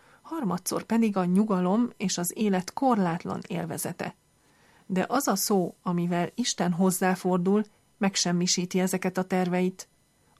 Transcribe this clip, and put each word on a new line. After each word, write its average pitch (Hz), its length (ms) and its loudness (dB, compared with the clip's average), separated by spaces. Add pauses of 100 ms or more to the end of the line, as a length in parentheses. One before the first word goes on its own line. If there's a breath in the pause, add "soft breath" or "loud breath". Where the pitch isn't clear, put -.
(220 soft breath)
harmadszor 190 600 -4
pedig 220 340 2
a 185 80 2
nyugalom 190 720 2
és - 220 -2
az 175 180 -4
élet 190 360 0
korlátlan 196 760 0
élvezete. - 680 -6 (720 soft breath)
De 185 220 -2
az 262 200 0
a 196 80 2
szó, 196 460 0
amivel 175 520 0
Isten 180 380 0
hozzáfordul, 185 920 2 (340 soft breath)
megsemmisíti 180 840 0
ezeket 185 380 0
a 185 60 0
terveit. 185 640 0 (520 soft breath)